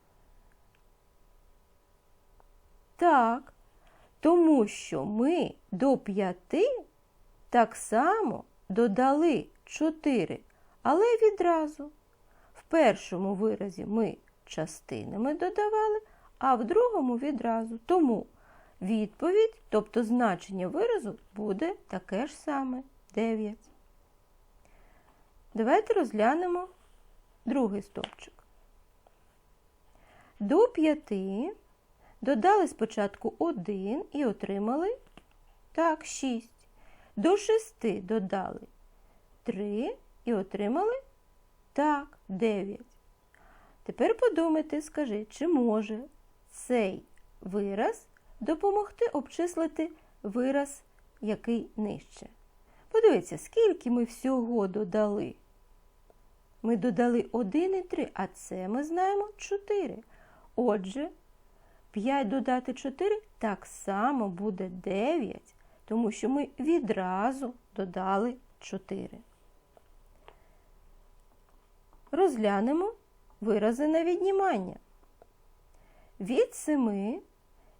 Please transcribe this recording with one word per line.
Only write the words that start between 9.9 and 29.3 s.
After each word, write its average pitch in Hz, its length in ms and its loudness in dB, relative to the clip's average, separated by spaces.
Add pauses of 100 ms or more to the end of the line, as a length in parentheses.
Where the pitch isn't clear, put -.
але 320 220 4
відразу. 349 840 2 (640)
В - 100 -20
першому 196 720 2
виразі 202 500 -4
ми 214 320 0 (320)
частинами - 840 -6
додавали, 427 680 0 (360)
а 262 180 2
в 226 100 -2
другому 359 520 2
відразу. 226 680 -4
Тому 311 400 2 (560)
відповідь, 269 720 2 (140)
тобто 214 340 0
значення 202 640 0
виразу, 349 480 -2 (200)
буде 214 400 -4 (120)
таке 190 400 -4
ж - 60 -14
саме, 269 500 -6 (320)
дев'ять. 220 540 -4 (1800)
Давайте 294 400 2
розглянемо 349 760 0 (800)
другий 220 360 0
стовпчик. - 520 -14 (2000)